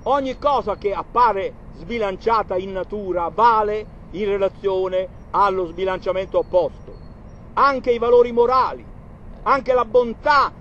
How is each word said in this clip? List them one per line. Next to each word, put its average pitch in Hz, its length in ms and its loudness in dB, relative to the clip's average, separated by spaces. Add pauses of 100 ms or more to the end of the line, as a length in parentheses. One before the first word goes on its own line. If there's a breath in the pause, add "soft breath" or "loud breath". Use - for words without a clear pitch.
Ogni 262 340 -2
cosa 196 380 -2
che 202 180 -4
appare 196 600 0 (240)
sbilanciata 208 800 -2
in 190 140 -6
natura 180 640 -6
vale 214 600 2 (180)
in 185 140 -6
relazione 190 840 -2 (240)
allo 190 340 2
sbilanciamento 185 760 -4
opposto. - 540 -2 (600)
Anche 254 380 2
i 233 60 4
valori 240 340 4
morali, 233 540 2 (580)
anche 262 300 2
la 240 120 2
bontà 247 760 2